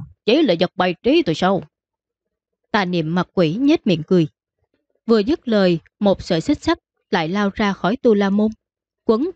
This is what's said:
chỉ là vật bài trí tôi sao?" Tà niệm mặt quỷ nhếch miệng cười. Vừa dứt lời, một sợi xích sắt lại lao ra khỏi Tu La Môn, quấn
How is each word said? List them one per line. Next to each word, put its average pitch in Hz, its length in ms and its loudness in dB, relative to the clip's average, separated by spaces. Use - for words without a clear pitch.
chỉ 262 160 2
là 208 180 2
vật 175 160 -2
bài 180 280 0
trí 311 180 2
tôi 165 140 -2
sao?" 180 280 0
Tà 208 140 0
niệm 170 300 -4
mặt 180 180 -2
quỷ 165 200 0
nhếch 285 340 0
miệng 175 200 0
cười. 170 200 2
Vừa 226 140 2
dứt 233 280 -2
lời, 190 320 2
một 196 240 0
sợi 160 180 -2
xích - 220 -4
sắt 330 160 -2
lại 170 180 -2
lao 196 280 -2
ra 202 180 -2
khỏi 185 240 -2
Tu 233 160 2
La 202 160 0
Môn, 208 220 0
quấn 233 300 0